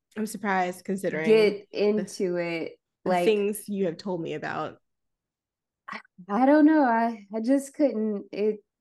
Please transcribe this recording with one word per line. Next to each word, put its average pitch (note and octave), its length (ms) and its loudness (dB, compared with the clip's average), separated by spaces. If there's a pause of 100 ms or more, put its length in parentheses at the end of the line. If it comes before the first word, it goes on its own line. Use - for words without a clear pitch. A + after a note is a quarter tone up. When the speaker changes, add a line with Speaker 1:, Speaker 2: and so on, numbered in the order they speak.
(160)
Speaker 1:
I'm G#3+ 100 -4
surprised F#3+ 580 -4
considering F3 420 -4
Speaker 2:
get G#3+ 460 2
Speaker 1:
the, G#3 160 0
Speaker 2:
into G3 480 -4
it. E3+ 360 -6 (320)
Speaker 1:
the F#3 60 -2
Speaker 2:
Like, F3+ 140 0
Speaker 1:
things G#3 440 0
you G3 180 -2
have E3 100 -4
told F#3 240 -8
me D3+ 140 -8
about. D3+ 420 -8 (1120)
Speaker 2:
I, - 120 -14 (280)
I A#3 180 2
don't D4+ 200 8
know. D#4 180 6
I, A3+ 500 0
I A3+ 60 -4
just C4+ 340 0
couldn't. G#3+ 580 -2
It G#3 240 -2 (240)